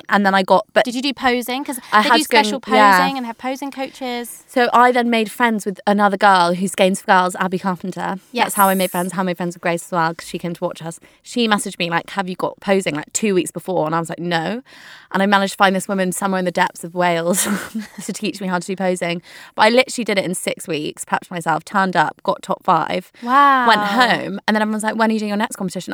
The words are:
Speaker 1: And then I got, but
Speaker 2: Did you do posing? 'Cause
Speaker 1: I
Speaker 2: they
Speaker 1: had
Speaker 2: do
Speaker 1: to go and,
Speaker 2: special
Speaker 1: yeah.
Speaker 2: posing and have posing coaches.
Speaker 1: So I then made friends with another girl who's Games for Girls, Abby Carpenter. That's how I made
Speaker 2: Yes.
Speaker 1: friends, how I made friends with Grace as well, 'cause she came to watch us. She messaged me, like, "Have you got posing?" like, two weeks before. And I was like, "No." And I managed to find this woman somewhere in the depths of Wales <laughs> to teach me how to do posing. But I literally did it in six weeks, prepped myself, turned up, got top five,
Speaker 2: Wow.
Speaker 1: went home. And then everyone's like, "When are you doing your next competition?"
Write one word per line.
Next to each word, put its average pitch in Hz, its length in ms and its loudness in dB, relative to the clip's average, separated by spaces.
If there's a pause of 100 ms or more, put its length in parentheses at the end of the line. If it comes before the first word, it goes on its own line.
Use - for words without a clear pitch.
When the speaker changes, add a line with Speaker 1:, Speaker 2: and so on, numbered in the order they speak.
Speaker 1:
And 202 140 2
then 190 120 2
I 196 80 4
got, 185 280 4
but - 140 4
Speaker 2:
Did 240 80 -6
you 254 80 -4
do 277 100 0
posing? 247 520 -2
'Cause 254 160 -10 (120)
Speaker 1:
I 214 120 4
Speaker 2:
they - 60 2
Speaker 1:
had - 80 4
Speaker 2:
do 311 60 2
Speaker 1:
to - 60 -8
go 240 80 4
and, 220 80 4
Speaker 2:
special 214 220 -6
Speaker 1:
yeah. 208 340 6
Speaker 2:
posing 180 160 0
and 247 80 -8
have 233 140 -12
posing 262 320 -6
coaches. 247 760 -10
Speaker 1:
So 240 260 2
I 247 180 8
then 240 180 2
made 220 220 0
friends 226 340 0
with 190 220 -6
another 202 300 4
girl 185 360 6
who's 185 220 -4
Games 190 260 2
for - 60 -20
Girls, 185 320 4
Abby 190 180 -2
Carpenter. 180 640 -6 (120)
That's - 220 -2
how 196 160 4
I 190 60 2
made 190 80 0
Speaker 2:
Yes. 185 80 -2
Speaker 1:
friends, 180 220 -4
how 190 80 -4
I 185 40 -2
made 180 120 -4
friends 175 180 -6
with - 80 -20
Grace 170 240 -2
as - 40 -18
well, 165 220 0
'cause - 140 -18
she 180 100 -8
came 170 160 -6
to 175 100 -14
watch 170 200 -6
us. 165 160 -12 (240)
She 233 240 -2
messaged 202 320 -2
me, 170 100 -4
like, 170 220 -4
"Have 185 180 -6
you 180 60 -6
got - 240 -6
posing?" 190 340 0
like, 151 200 -8
two 208 200 0
weeks 180 160 0
before. 165 380 -4
And 165 80 -2
I 165 40 0
was 165 100 -4
like, - 100 -10
"No." 175 420 -4 (500)
And 190 120 0
I - 20 2
managed 196 280 2
to - 40 -16
find 196 180 4
this 185 120 -6
woman 190 240 -2
somewhere 196 260 -4
in 185 80 -2
the 175 60 -2
depths - 320 -2
of 170 100 -12
Wales 175 540 0 (260)
<laughs> 214 320 -12
to 208 80 -6
teach 202 260 -8
me 190 80 -8
how 180 120 -2
to - 80 -12
do 190 80 -6
posing. 180 480 -4 (320)
But - 80 4
I 214 60 8
literally 240 360 0
did 202 140 -2
it - 60 0
in 180 180 -4
six - 240 -8
weeks, 151 380 -8
prepped - 260 -6
myself, 160 320 -2
turned 190 320 -2
up, 156 280 0
got - 180 -2
top - 240 -6
five, 180 560 0
Speaker 2:
Wow. 262 440 4
Speaker 1:
went 220 160 6
home. 202 640 0
And 208 100 2
then 214 60 0
everyone's 214 220 -4
like, 214 140 -4
"When 220 120 2
are 220 40 0
you 214 60 -2
doing 214 100 -6
your 202 80 -4
next 220 180 -4
competition?" 190 380 -8